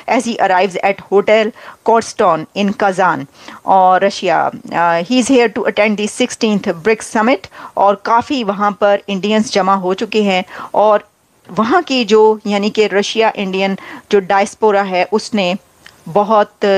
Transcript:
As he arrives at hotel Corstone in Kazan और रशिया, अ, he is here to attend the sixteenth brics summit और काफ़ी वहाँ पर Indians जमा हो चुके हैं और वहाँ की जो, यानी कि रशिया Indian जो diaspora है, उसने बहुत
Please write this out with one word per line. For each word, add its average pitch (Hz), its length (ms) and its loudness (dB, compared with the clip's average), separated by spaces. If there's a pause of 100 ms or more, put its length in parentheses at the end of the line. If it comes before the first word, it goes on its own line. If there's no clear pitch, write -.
(100)
As 226 160 0
he 233 100 -4
arrives 185 480 0
at 196 120 0 (160)
hotel 214 400 2 (380)
Corstone 196 540 0 (120)
in 202 260 -2
Kazan 175 440 0 (400)
और 185 380 4
रशिया, 160 460 0 (160)
अ, 170 360 0
he 247 200 0
is 214 80 -2
here 240 280 2
to - 120 -2
attend 208 300 0
the 208 200 -4
sixteenth 208 640 -2
brics 220 320 -2
summit 233 300 0 (300)
और 196 280 2
काफ़ी 233 400 0
वहाँ 202 360 -2
पर 202 180 2 (100)
Indians 208 440 -2
जमा 196 220 2
हो 185 200 -2
चुके 214 280 -2
हैं 185 220 0 (300)
और 214 340 2 (420)
वहाँ 226 320 0
की 262 220 -2
जो, 214 420 4
यानी 202 240 -2
कि 214 160 0
रशिया 208 500 0
Indian 190 400 -2 (340)
जो 202 100 4
diaspora 196 600 0
है, 185 300 -2
उसने 202 440 -2 (520)
बहुत 208 440 2 (260)